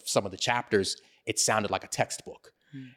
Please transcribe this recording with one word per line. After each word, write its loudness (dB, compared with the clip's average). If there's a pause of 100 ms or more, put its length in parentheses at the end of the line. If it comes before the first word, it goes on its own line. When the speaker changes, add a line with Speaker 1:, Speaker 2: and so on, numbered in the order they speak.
Speaker 1:
some 0
of -6
the -10
chapters, 2 (300)
it -2
sounded 2
like -2
a -16
textbook. -4 (200)
Speaker 2:
Mm. -14